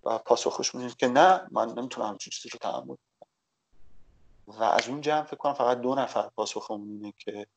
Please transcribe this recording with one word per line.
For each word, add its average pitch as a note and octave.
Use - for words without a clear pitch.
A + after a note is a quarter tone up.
و A2+
پاسخشون -
اینه B2
که C3
"نه، F3+
من A2+
نمی‌تونم A#2+
همچین G2+
چیزی -
رو -
تحمل -
کنم." -
و A2
از A2+
اون C#3
جمع D3+
فکر D3
کنم F#3
فقط B2
دو B2+
نفر B2
پاسخمون G#2
اینه G#2
که G#2